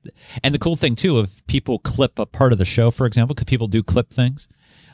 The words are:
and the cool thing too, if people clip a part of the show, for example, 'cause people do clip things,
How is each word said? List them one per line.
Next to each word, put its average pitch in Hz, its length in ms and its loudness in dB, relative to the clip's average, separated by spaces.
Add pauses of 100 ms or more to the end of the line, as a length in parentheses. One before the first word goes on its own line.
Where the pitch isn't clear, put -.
(420)
and 139 120 0
the 131 40 -2
cool 165 180 -2
thing 127 200 0
too, 156 240 2
if - 260 -6
people 131 320 -2
clip - 400 -2
a 110 60 -4
part 131 280 2
of 104 60 2
the 95 60 2
show, 117 260 2
for 127 160 -2
example, 120 300 0
'cause - 80 -4
people 117 240 -2
do 107 140 0
clip - 280 0
things, 127 380 -2 (460)